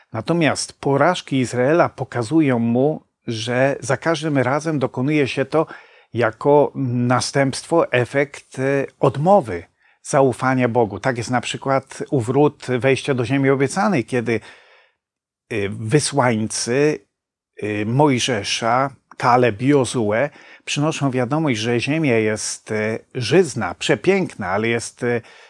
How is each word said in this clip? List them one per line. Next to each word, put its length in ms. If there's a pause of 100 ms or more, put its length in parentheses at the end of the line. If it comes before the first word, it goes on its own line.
(140)
Natomiast 640
porażki 600
Izraela 500
pokazują 720
mu, 440 (240)
że 520
za 180
każdym 400
razem 420
dokonuje 480
się 180
to 220 (460)
jako 640
następstwo, 1160
efekt, 680
e, 260 (140)
odmowy 640 (400)
zaufania 640
Bogu. 320
Tak 180
jest 140
na 100
przykład 680
u 120
wrót 440 (140)
wejścia 340
do 120
ziemi 240
obiecanej, 560
kiedy, 340 (1080)
e, 200
wysłańcy, 1300 (640)
e, 240
Mojżesza, 1080 (220)
Kaleb, 440
Jozue 680 (360)
przynoszą 460
wiadomość, 480
że 200
ziemia 380
jest, 540
e, 280 (160)
żyzna, 600
przepiękna, 720
ale 200
jest, 360
e, 180 (280)